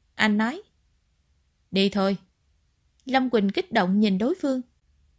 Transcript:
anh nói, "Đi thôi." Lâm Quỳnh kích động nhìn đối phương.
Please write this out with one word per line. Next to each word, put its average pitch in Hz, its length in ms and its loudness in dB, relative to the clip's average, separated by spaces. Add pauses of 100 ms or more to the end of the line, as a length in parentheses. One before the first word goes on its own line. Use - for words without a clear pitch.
(160)
anh 208 220 0
nói, 254 240 -4 (1080)
"Đi 196 180 2
thôi." 196 280 0 (880)
Lâm 262 240 0
Quỳnh 202 200 2
kích - 220 -6
động 196 280 2
nhìn 202 180 2
đối 254 240 -2
phương. 262 200 -2 (580)